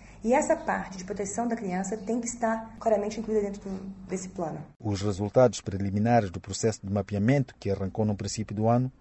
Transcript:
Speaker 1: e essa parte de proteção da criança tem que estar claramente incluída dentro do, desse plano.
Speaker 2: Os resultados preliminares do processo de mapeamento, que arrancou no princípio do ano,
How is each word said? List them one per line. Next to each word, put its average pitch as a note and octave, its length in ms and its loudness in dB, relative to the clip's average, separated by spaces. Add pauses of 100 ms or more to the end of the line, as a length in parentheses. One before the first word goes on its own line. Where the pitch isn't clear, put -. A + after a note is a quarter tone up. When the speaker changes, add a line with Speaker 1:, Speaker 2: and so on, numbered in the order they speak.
(240)
Speaker 1:
e A3 80 2
essa D4+ 240 4
parte F#3+ 420 -4
de - 60 -10
proteção G#3 420 -4
da A#3 80 -2
criança F#3+ 420 -2
tem A3+ 240 -2
que A#3 60 -4
estar A3+ 540 -2
claramente G#3+ 400 2
incluída G#3+ 220 0
dentro G3 180 -4
do, F#3+ 180 -8 (300)
desse F#3 220 -6
plano. D3+ 280 -6 (220)
Speaker 2:
Os G2+ 200 -2
resultados G#2 600 4
preliminares G2+ 680 2
do F2+ 100 -8
processo G#2 420 -2
de G2 100 -4
mapeamento, G#2 680 2
que G2+ 100 -2
arrancou G2 340 -2
no G#2+ 120 0
princípio G2+ 400 -6
do G#2+ 100 2
ano, B2 240 4 (100)